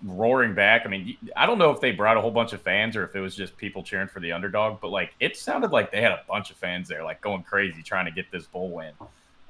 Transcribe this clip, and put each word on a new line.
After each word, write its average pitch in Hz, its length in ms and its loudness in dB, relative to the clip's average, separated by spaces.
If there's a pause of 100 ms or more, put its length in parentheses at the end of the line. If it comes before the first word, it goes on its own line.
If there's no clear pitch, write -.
roaring 110 520 2
back. 104 300 6
I - 60 -8
mean, 98 320 -8
y-, 117 120 -14
I 139 120 4
don't 226 120 2
know 165 120 8
if 139 100 -2
they 127 120 2
brought 107 240 6
a 110 40 4
whole 113 100 0
bunch 113 220 2
of 101 100 -10
fans 107 340 0
or 104 80 -2
if - 120 -10
it 98 40 -2
was 92 140 -6
just 95 220 -10
people 95 260 -10
cheering 95 260 -4
for 98 120 -14
the 85 120 -4
underdog, 104 500 -2
but, 95 80 -8
like, 104 280 -2
it - 180 -2
sounded 262 340 -4
like 117 200 2
they 104 120 0
had 110 100 4
a 87 160 -4
bunch 98 220 -4
of - 80 -20
fans 90 280 -6
there, 80 180 -8
like, 80 180 -8
going 98 200 -4
crazy 95 400 -2
trying 92 220 -2
to 85 60 -4
get 82 200 -8
this 85 160 -10
bowl 92 240 -8
win. 82 220 -12 (580)